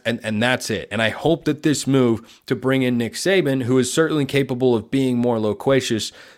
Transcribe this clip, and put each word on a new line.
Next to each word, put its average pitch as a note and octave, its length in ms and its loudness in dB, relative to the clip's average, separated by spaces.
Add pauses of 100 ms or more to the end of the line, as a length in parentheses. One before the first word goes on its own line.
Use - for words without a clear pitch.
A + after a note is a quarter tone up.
and, A#2 180 -2
and A2 200 -2
that's B2 260 0
it. F#2 220 -4
And G#2 100 -4
I A2+ 80 2
hope D3+ 380 -2
that D3 160 -2
this D3+ 240 0
move B2 580 0
to - 100 -4
bring C3 280 -2
in B2 160 0
Nick A2+ 160 -4
Saban, D3 480 0
who B2 160 2
is B2 120 2
certainly D#3 360 0
capable C3 480 0
of G#2+ 160 -2
being C3 260 0
more A#2+ 220 2
loquacious A2 760 0 (260)